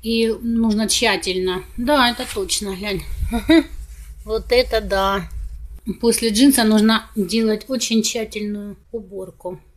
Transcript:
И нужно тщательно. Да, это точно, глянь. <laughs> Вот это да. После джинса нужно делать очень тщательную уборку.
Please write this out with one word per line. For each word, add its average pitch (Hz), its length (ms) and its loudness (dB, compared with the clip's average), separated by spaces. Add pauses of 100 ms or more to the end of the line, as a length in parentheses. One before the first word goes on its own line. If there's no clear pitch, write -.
И 226 400 2
нужно 226 460 2
тщательно. 185 760 0 (120)
Да, 247 340 2
это 240 240 -6
точно, 196 420 -4
глянь. 190 280 -4 (280)
<laughs> 240 340 4 (580)
Вот 220 280 -4
это 240 300 4
да. 196 480 0 (720)
После 226 280 2
джинса 254 340 6
нужно 220 420 4 (100)
делать 214 520 0
очень 233 340 0
тщательную 208 760 -6 (160)
уборку. 185 680 -12 (180)